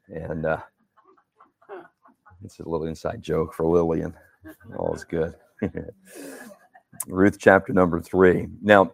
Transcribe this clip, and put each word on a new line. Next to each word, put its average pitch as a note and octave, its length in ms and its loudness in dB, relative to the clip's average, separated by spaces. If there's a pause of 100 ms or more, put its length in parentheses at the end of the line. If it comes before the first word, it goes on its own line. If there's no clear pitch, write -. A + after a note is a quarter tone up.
And, D#2+ 360 -10
uh, D#2 120 -2 (1900)
it's - 160 -20
a - 80 -16
little D#2+ 200 -6
inside E2 340 -10
joke D#2 320 -4
for E2 120 -4
Lillian. E2 480 0 (640)
All - 160 -4
is - 120 -12
good. E2 300 -6 (260)
<laughs> - 1500 -14
Ruth F#2+ 320 2
chapter G2 320 6
number E2+ 300 2
three. F2+ 480 2 (120)
Now, G2+ 320 6